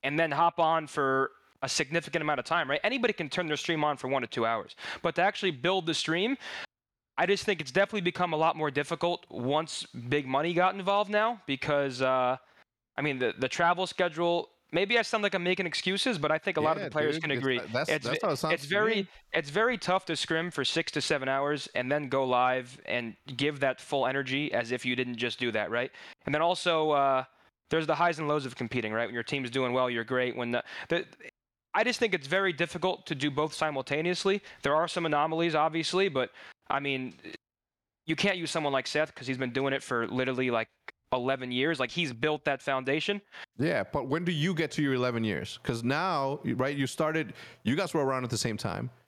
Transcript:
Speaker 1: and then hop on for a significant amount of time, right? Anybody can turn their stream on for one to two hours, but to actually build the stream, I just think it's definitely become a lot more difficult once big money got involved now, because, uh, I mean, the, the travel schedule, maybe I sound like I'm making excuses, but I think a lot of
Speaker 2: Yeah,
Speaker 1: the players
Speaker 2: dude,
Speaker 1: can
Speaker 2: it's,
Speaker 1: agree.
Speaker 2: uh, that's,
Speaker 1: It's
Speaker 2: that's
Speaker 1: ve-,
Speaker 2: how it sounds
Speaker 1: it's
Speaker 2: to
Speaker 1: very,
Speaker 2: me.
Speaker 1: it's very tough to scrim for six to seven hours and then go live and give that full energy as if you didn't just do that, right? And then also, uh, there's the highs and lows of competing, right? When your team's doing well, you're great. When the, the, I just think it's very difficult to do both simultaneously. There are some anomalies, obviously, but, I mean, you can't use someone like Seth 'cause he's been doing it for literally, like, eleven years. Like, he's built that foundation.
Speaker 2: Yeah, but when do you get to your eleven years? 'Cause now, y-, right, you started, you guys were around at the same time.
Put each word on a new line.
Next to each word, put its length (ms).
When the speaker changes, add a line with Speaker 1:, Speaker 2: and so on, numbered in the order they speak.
Speaker 1:
and 140
then 140
hop 260
on 300
for 440
a 40
significant 540
amount 180
of 60
time, 240
right? 160
Anybody 260
can 160
turn 200
their 100
stream 260
on 140
for 100
one 140
to 80
two 160
hours, 280
but 140
to 60
actually 300
build 340
the 80
stream, 440
I 100
just 180
think 160
it's 100
definitely 300
become 320
a 40
lot 180
more 160
difficult 580
once 560
big 180
money 260
got 200
involved 380
now, 340
because, 560
uh, 360
I 60
mean, 160
the, 180
the 100
travel 380
schedule, 640
maybe 260
I 60
sound 180
like 140
I'm 80
making 240
excuses, 500
but 140
I 80
think 180
a 40
lot 140
of 60
Speaker 2:
Yeah, 80
Speaker 1:
the 20
players 260
Speaker 2:
dude, 40
Speaker 1:
can 100
Speaker 2:
it's, 80
Speaker 1:
agree. 200
Speaker 2:
uh, 120
that's, 200
Speaker 1:
It's 160
Speaker 2:
that's 120
Speaker 1:
ve-, 80
Speaker 2:
how 60
it 40
sounds 180
Speaker 1:
it's 80
Speaker 2:
to 60
Speaker 1:
very, 260
Speaker 2:
me. 120
Speaker 1:
it's 200
very 260
tough 280
to 100
scrim 340
for 160
six 280
to 80
seven 280
hours 460
and 160
then 180
go 160
live 640
and 280
give 220
that 200
full 280
energy 440
as 200
if 120
you 120
didn't 220
just 220
do 120
that, 180
right? 220
And 80
then 80
also, 480
uh, 340
there's 160
the 100
highs 220
and 100
lows 200
of 80
competing, 360
right? 140
When 80
your 100
team's 280
doing 200
well, 160
you're 160
great. 320
When 140
the, 140
the, 160
I 80
just 160
think 160
it's 120
very 260
difficult 520
to 80
do 160
both 240
simultaneously. 880
There 120
are 120
some 180
anomalies, 480
obviously, 560
but, 200
I 100
mean, 340
you 100
can't 220
use 140
someone 220
like 140
Seth 260
'cause 140
he's 100
been 140
doing 220
it 100
for 240
literally, 440
like, 180
eleven 400
years. 280
Like, 120
he's 220
built 320
that 160
foundation. 600
Speaker 2:
Yeah, 260
but 240
when 160
do 80
you 220
get 180
to 100
your 120
eleven 300
years? 400
'Cause 200
now, 640
y-, 80
right, 220
you 120
started, 460
you 120
guys 180
were 120
around 180
at 60
the 80
same 200
time. 320